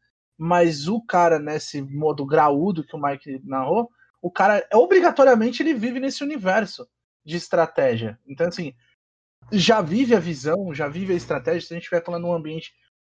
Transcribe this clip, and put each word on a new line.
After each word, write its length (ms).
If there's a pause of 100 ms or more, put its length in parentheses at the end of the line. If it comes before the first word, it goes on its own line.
(380)
Mas 500
o 140
cara 360
nesse 440
modo 440
graúdo 600
que 100
o 60
Mike 420
narrou, 480 (300)
o 100
cara, 420
obrigatoriamente, 880
ele 120
vive 260
nesse 240
universo 640 (360)
de 120
estratégia. 880
Então, 220
assim, 260 (800)
já 300
vive 340
a 40
visão, 540
já 140
vive 260
a 40
estratégia. 440
Se 120
a 20
gente 80
estiver 200
falando 200
num 100
ambiente 400 (340)